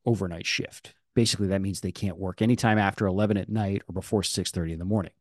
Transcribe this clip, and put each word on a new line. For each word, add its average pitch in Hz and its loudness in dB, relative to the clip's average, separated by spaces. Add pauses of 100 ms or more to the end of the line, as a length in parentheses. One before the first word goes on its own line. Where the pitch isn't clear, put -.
overnight 95 -2
shift. - -6 (180)
Basically, 113 2
that 98 2
means 95 -4
they 92 -6
can't 87 -4
work 92 -4
anytime 110 4
after 98 2
eleven 101 2
at 98 -4
night 104 -2
or - -12
before 95 0
six - -2
thirty 82 -4
in 80 -8
the 85 -8
morning. 95 -2